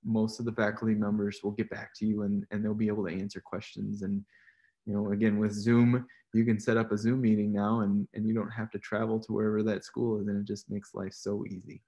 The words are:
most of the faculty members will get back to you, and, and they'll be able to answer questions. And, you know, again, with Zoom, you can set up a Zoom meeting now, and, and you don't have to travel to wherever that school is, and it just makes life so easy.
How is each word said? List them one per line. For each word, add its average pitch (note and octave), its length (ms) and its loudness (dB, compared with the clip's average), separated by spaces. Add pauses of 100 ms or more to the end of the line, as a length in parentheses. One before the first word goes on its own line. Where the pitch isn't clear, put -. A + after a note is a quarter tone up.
most A2 340 2
of A#2+ 60 -4
the A#2 80 -2
faculty A2 420 2
members G#2 480 0
will G#2 100 -2
get G#2+ 180 -2
back - 240 -12
to A2 120 -2
you, G#2 160 2
and, G2+ 280 0
and G#2 120 -2
they'll G#2+ 120 0
be A2 140 0
able G#2 180 0
to E2 80 -2
answer F#2+ 260 -6
questions. G2+ 640 -8
And, G2 200 -2 (640)
you G#2+ 80 -6
know, G#2 200 0
again, G#2 260 2
with G#2 140 2
Zoom, A#2+ 520 4 (300)
you A2+ 100 4
can A2+ 140 2
set A2+ 180 2
up A2+ 160 2
a G#2 60 0
Zoom A#2+ 240 2
meeting G#2 300 4
now, G#2 280 2
and, G2+ 320 2
and G#2+ 140 -2
you A2 80 2
don't G#2 160 -2
have A2 220 -6
to G2+ 60 -6
travel A2 420 -2
to A2 120 -8
wherever G#2+ 300 2
that G#2 220 0
school A2+ 360 -2
is, G2+ 60 -4
and G2+ 120 -2
it G2+ 60 -2
just G2+ 260 -8
makes G2+ 220 -8
life F#2+ 220 -8
so G2+ 340 -6
easy. F#2+ 400 -14